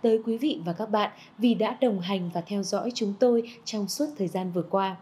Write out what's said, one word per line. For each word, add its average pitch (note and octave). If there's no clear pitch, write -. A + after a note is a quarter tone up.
tới A3
quý A3+
vị B3
và F3
các G#3+
bạn G#3
vì A#3
đã G#3+
đồng G#3+
hành F3+
và E3+
theo G3+
dõi G3+
chúng G3+
tôi A#3+
trong G#3
suốt C#4+
thời F#3+
gian F#3
vừa F3
qua. F#3+